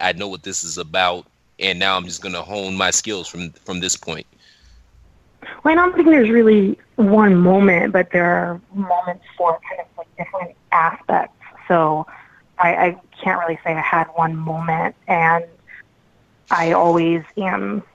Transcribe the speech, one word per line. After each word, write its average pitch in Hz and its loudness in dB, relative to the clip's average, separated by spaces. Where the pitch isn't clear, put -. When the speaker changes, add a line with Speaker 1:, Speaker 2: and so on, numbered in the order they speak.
Speaker 1:
I 90 -2
know 98 -10
what 92 -14
this 95 -10
is 82 -14
about, 87 -4
and 92 -4
now 95 -2
I'm 90 -6
just 90 -14
gonna 90 -10
hone 95 -8
my 95 -2
skills 95 -6
from, 87 -12
from 92 -10
this 92 -6
point"? - -12
Speaker 2:
Well, 302 2
I - 4
don't 359 2
think 339 4
there's 269 6
really 214 4
one 208 6
moment, 180 4
but 180 0
there 175 0
are 175 -2
moments 180 -4
for 170 0
kind 185 -12
of, 170 -14
like, - -16
different 180 -10
aspects. - -2
So 156 0
I, 175 2
I 175 -2
can't 185 -2
really 165 -4
say 170 -2
I 156 -6
had 165 0
one 160 -2
moment, 160 -4
and 170 0
I 165 0
always 170 2
am 196 -4